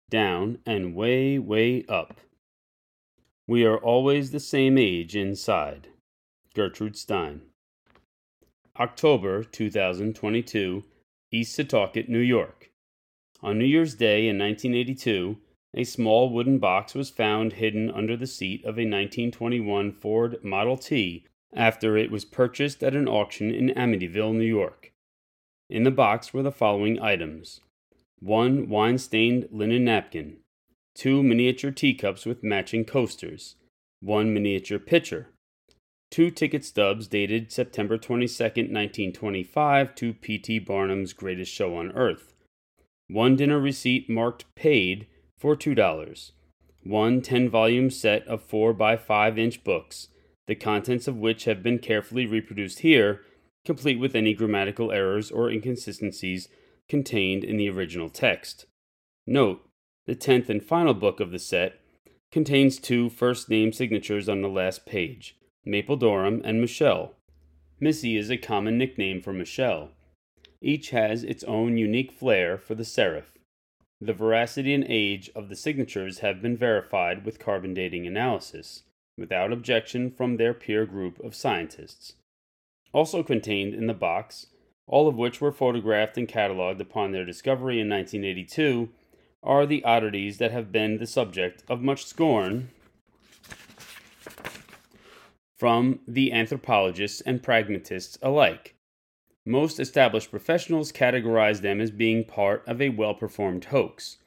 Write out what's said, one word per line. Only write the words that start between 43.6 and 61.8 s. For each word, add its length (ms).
marked 360
paid 520
for 200
two 180
dollars, 560
one 380
ten-volume 680
set 380
of 140
four-by-five 960
inch 280
books, 420
the 80
contents 540
of 80
which 260
have 180
been 180
carefully 460
reproduced 540
here, 420
complete 340
with 160
any 180
grammatical 600
errors 360
or 200
inconsistencies 1000
contained 560
in 100
the 140
original 400
text. 560
Note, 400
the 100
tenth 340
and 120
final 320
book 280
of 100
the 80
set 400